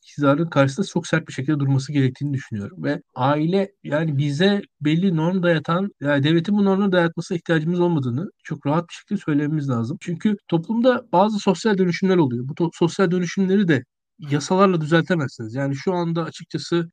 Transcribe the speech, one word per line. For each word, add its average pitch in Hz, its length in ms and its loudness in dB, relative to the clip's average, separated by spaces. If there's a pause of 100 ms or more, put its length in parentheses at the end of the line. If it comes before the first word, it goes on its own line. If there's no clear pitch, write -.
iktidarın 143 440 0
karşısında 139 400 0
çok 165 200 -6
sert 160 220 -2
bir - 40 -14
şekilde 143 260 -2
durması 135 340 0
gerektiğini 139 420 0
düşünüyorum. 98 500 -8
Ve 143 180 -4 (120)
aile, 156 580 0 (100)
yani 151 360 -2
bize 170 440 0 (180)
belli 165 360 2
norm 175 260 0
dayatan, 175 480 0 (100)
yani 139 220 0
devletin 165 320 2
bu 202 100 2
normları 196 280 2
dayatmasına 170 460 0
ihtiyacımız 165 420 0
olmadığını 156 500 0 (140)
çok - 220 -8
rahat 165 220 0
bir - 60 -20
şekilde - 300 -6
söylememiz 147 440 0
lazım. 117 320 -2
Çünkü 196 360 -2 (120)
toplumda 233 640 0
bazı 202 260 2
sosyal 196 400 0
dönüşümler 185 380 2
oluyor. 127 320 0
Bu 151 40 -8
to-, 165 200 -2
sosyal 175 380 0
dönüşümleri 185 580 0
de 127 160 2 (340)
yasalarla 175 640 2
düzeltemezsiniz. 151 720 0
Yani 139 220 -2
şu 185 160 -4
anda 170 320 -2
açıkçası, 170 680 -6